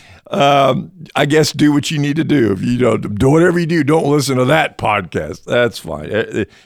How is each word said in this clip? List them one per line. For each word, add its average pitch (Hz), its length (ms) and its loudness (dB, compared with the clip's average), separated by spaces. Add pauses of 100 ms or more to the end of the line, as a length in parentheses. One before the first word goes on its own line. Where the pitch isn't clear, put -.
(320)
um, 139 600 2 (240)
I 139 100 2
guess 147 260 2
do 147 200 2
what 147 200 -2
you 156 80 -4
need 143 180 -2
to 160 60 -2
do. 123 280 2
If 95 100 -2
you 123 160 -2
don't, 110 380 0
do 131 140 2
whatever 170 300 4
you 170 60 0
do, 160 180 0
don't 147 240 0
listen 139 300 0
to 127 80 2
that 147 320 0
podcast. 95 680 -4
That's 120 340 0
fine. 76 340 -10
Uh, 110 280 -4
uh, 104 40 -2 (200)